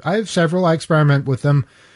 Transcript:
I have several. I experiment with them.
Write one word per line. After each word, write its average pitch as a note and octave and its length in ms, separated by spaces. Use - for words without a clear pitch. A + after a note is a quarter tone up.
I E3 120
have G#3+ 140
several. F3+ 360
I E3 80
experiment D3 520
with C3+ 160
them. C#3+ 240